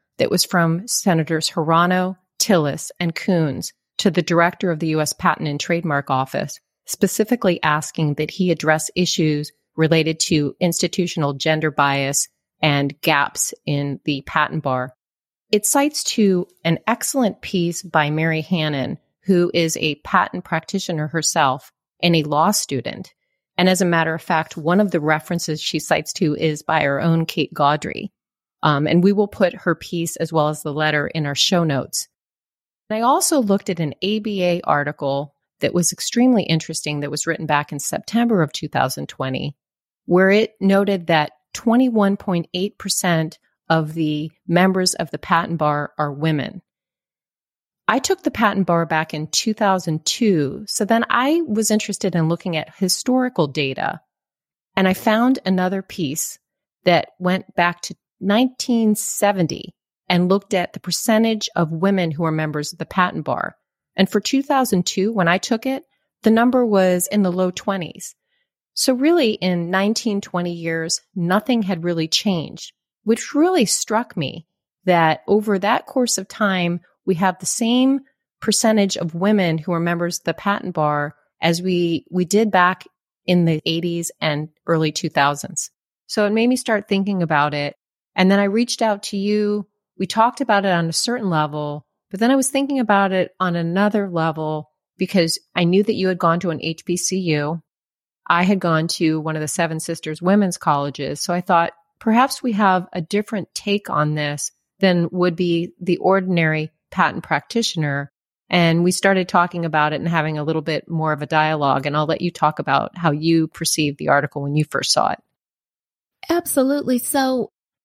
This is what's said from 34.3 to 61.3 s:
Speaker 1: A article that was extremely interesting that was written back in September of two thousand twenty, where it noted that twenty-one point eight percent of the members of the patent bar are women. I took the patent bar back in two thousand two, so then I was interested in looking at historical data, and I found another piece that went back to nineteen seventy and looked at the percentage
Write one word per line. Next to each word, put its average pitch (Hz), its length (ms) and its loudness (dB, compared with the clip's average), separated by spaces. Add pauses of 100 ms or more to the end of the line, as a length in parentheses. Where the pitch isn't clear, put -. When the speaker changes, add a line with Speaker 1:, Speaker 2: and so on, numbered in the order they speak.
Speaker 1:
A 175 200 2
article 143 720 -2 (240)
that 143 140 0
was 175 180 2
extremely 240 520 2
interesting 156 580 -2
that 143 100 -6
was 151 160 -4
written 160 180 -4
back 147 260 0
in 143 80 -8
September 233 640 0
of 151 100 0
two - 160 -8
thousand 139 400 -2
twenty, 135 480 -6 (500)
where 185 240 4
it 214 300 2
noted 196 480 2
that 151 240 2 (220)
twenty-one 226 640 2
point 170 360 -2
eight 185 240 -4
percent 165 600 -2 (300)
of 160 240 0
the 156 380 -2 (160)
members 185 480 2
of - 160 -6
the 180 60 -10
patent 170 400 0
bar 147 400 -2
are 147 140 -2
women. 151 500 -2 (1300)
I 240 120 0
took - 220 -2
the 277 100 -2
patent 202 360 0
bar 170 180 2
back 160 280 -4
in 156 140 -6
two - 260 -4
thousand 185 520 0
two, 196 640 0
so - 160 -4
then 226 260 0
I 285 380 2
was 214 240 -2
interested 202 440 -2
in 160 120 2
looking 170 300 -2
at - 200 -8
historical 247 680 0
data, 135 540 -4 (720)
and 190 120 4
I 185 60 4
found 233 520 2
another 185 360 0
piece - 560 -6 (460)
that 175 340 2
went 180 380 -4
back 175 280 0
to - 120 -12 (240)
nineteen 226 760 2
seventy - 800 -2 (360)
and 180 180 2
looked 196 260 0
at 180 200 -2
the - 80 -14
percentage 220 720 0